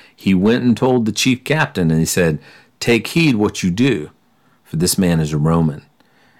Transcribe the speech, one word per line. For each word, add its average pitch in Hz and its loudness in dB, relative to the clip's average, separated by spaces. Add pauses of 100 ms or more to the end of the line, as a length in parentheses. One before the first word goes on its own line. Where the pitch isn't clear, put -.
(160)
he 98 -2
went 107 2
and 120 4
told 127 2
the 107 -2
chief - -2
captain, 143 -2
and 80 2
he 82 0
said, 82 0 (420)
"Take 117 0
heed 160 2
what 104 -2
you 92 0
do, 95 -2 (540)
for - -10
this 87 -2
man 87 2
is 76 -4
a 76 -2
Roman." 78 0 (580)